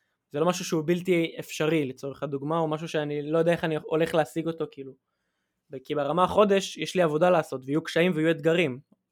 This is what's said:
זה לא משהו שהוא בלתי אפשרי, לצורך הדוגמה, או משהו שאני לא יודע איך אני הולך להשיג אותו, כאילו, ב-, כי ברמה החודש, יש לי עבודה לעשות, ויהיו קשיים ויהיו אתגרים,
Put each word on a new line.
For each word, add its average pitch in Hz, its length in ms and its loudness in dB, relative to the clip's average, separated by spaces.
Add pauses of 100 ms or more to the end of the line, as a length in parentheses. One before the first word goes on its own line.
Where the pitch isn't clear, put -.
(320)
זה 143 80 -4
לא 160 60 2
משהו 180 200 0
שהוא 160 200 -2
בלתי 175 540 0
אפשרי, 156 460 0
לצורך 131 380 -10
הדוגמה, 143 360 -4
או 160 80 0
משהו 156 200 -6
שאני 147 440 -4
לא 165 60 2
יודע 165 140 4
איך 165 120 -2
אני 160 120 0
הולך 160 400 -2
להשיג 160 320 -2
אותו, 160 240 -6
כאילו, 135 220 -16 (760)
ב-, 135 140 -12
כי 151 120 -4
ברמה 147 280 2
החודש, 196 540 4
יש - 180 -6
לי 180 60 4
עבודה 160 280 4
לעשות, 151 360 0
ויהיו 151 180 0
קשיים 170 320 2
ויהיו 156 160 2
אתגרים, 156 480 0 (320)